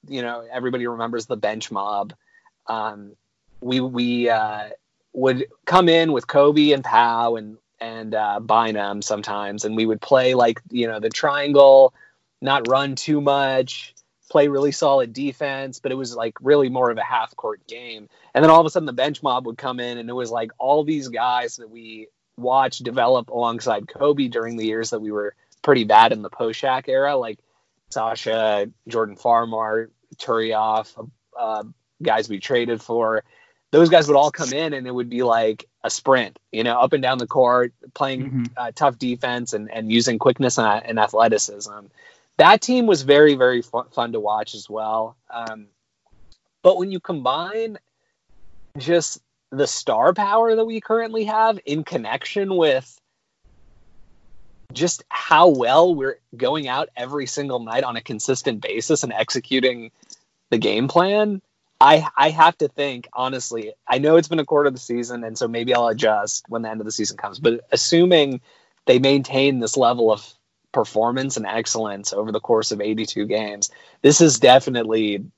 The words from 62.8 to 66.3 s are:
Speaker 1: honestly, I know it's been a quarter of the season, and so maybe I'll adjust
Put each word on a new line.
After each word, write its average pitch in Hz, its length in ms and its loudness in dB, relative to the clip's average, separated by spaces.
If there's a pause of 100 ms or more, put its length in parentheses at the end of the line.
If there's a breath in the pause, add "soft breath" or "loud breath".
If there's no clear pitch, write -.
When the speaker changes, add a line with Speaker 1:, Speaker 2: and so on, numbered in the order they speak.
Speaker 1:
honestly, 120 600 -6 (140)
I 127 120 0
know 151 180 6
it's 160 120 6
been 165 100 -2
a 147 60 -2
quarter 147 240 2
of 131 60 -2
the 127 60 -14
season, 120 440 -8
and 110 140 -10
so 117 100 -4
maybe 117 260 -2
I'll 120 140 2
adjust 107 600 -2